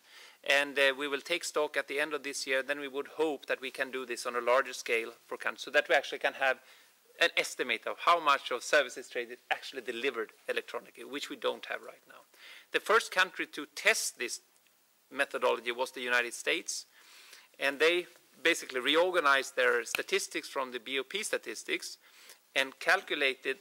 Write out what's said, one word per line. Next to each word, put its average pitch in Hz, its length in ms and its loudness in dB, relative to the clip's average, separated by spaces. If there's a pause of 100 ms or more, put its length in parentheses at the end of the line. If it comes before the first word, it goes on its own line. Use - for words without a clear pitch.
(480)
And, 143 300 4
uh, 139 180 6
we 143 120 -4
will 139 120 -2
take 170 220 -2
stock 151 340 -2
at 139 120 -2
the 139 100 -4
end 151 160 -2
of 139 80 -6
this 139 240 -8
year. 135 160 2
Then 143 160 -4
we 143 80 -6
would 135 220 -6
hope 156 380 -2
that 127 140 -2
we 131 120 -8
can 131 180 -4
do 127 160 -6
this 120 180 -6
on 120 120 -4
a 123 40 0
larger 127 320 4
scale 117 380 -2 (160)
for 127 100 -8
countries, 117 260 -6
so 139 100 -10
that 143 160 4
we 160 80 6
actually 139 240 0
can 139 140 0
have 131 240 2 (600)
an 165 160 6
estimate 127 520 -2
of 107 100 -4
how 170 220 4
much 139 320 4
of 117 100 -2
services 135 460 2
trade 120 240 -6
is 120 60 -14 (120)
actually - 320 -6
delivered 117 480 -2 (180)
electronically, 120 540 -8
which 127 260 -8
we 147 60 -10
don't 123 320 -4
have 113 160 -6
right 120 260 -18
now. - 120 -20 (500)
The - 80 0
first 220 320 2
country 185 360 0
to 147 280 -10
test - 460 0
this 120 200 -6 (720)
methodology 123 600 0
was 123 180 -4
the 131 120 -10
United 120 320 0
States, - 520 -4 (720)
and 139 220 -2
they 170 260 4 (340)
basically 151 380 0
reorganized 147 800 4
their 120 280 4
statistics - 640 -4
from 131 220 -4
the 123 80 -8
B 127 220 -4
O - 20 0
P 208 220 -6
statistics - 720 -6 (560)
and 135 240 0
calculated 147 840 0